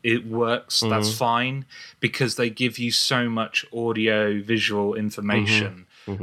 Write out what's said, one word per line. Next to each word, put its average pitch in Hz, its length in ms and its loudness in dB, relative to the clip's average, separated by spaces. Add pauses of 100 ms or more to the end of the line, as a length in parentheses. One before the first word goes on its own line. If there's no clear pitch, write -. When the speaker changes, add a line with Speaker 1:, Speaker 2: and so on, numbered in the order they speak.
Speaker 1:
it 117 240 0
works. 117 540 0
That's 110 280 2
Speaker 2:
Mm-hmm. 110 80 -4
Speaker 1:
fine 127 480 0 (360)
because 123 340 0
they 120 160 0
give 120 260 -2
you 120 140 -2
so 123 400 2
much 113 420 -2
audio 107 720 2
visual 104 500 0
information, 104 920 0 (180)
Speaker 2:
Mm-hmm. 104 60 -6 (100)